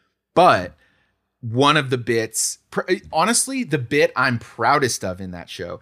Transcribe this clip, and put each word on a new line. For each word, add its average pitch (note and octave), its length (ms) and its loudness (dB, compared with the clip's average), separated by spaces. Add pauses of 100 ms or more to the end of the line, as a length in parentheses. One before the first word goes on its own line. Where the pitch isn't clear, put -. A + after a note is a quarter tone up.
(340)
But B2 420 4 (680)
one C3 360 4
of C#3 120 -2
the C3 80 0
bits, A2+ 600 -4 (100)
pr-, - 120 -6 (320)
honestly, A#3 500 0
the D#3 140 -4
bit C#3+ 380 0
I'm B2 240 0
proudest C3 680 0
of F#2 160 -8
in F#2 100 -12
that F2 180 -16
show, F2 320 -12